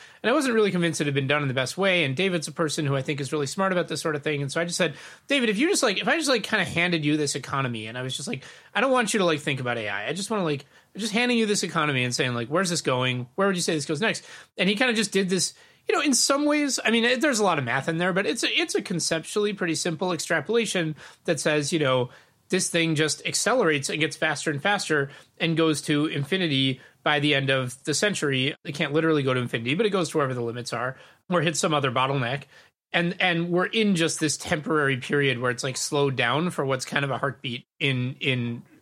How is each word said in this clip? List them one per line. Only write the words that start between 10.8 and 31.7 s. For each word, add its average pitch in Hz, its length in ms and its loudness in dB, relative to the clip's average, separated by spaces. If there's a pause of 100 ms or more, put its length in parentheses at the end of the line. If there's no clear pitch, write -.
I'm 185 60 -8
just 214 100 -4
handing 240 260 2
you 220 80 4
this 202 180 0
economy 151 420 0
and 123 100 -2
saying, 127 180 0
like, 120 140 -4
'Where's 170 220 0
this 165 120 -2
going? 127 540 0
Where 196 100 2
would 196 120 2
you 170 40 -2
say 170 140 0
this 143 100 -2
goes 156 140 -4
next?'" 202 240 0 (340)
And 190 120 2
he 214 60 2
kinda 247 180 2
just 214 180 0
did 196 180 2
this, 185 240 0 (360)
you 440 40 2
know, 339 80 2
in 285 120 2
some 285 320 2
ways, 294 400 2
I 214 60 2
mean, 226 120 4
it, 247 160 2
there's 254 200 2
a 214 40 2
lot 165 160 2
of 131 60 -2
math 139 240 0
in 165 80 -2
there, 180 160 2
but 190 120 0
it's 262 180 -2
a, 320 40 0 (100)
it's 320 160 -2
a 359 80 0
conceptually 196 720 -2
pretty 175 240 -2
simple 180 380 -2
extrapolation 170 840 0 (300)
that 160 160 0
says, 151 320 2
you 151 60 0
know, 127 300 2 (400)
this 180 200 0
thing 165 240 2
just 151 320 0
accelerates 165 640 2
and 170 100 -4
gets 156 160 0
faster 156 360 -2
and 139 100 -4
faster 160 480 0 (300)
and 165 180 2
goes 160 240 2
to 147 240 2
infinity 143 760 0 (220)
by 151 180 2
the 147 140 2
end 135 160 2
of 131 360 -2
the 147 100 -2
century. 143 580 0 (100)
It 170 120 -8
can't 143 180 -2
literally 156 300 2
go 131 100 2
to 127 60 2
infinity, 120 340 -2
but 214 140 0
it - 20 2
goes 185 200 0
to - 80 -2
wherever 131 180 0
the 123 60 -4
limits 120 300 -6
are 123 240 -4 (340)
or 175 120 2
hits 160 180 0
some 170 140 2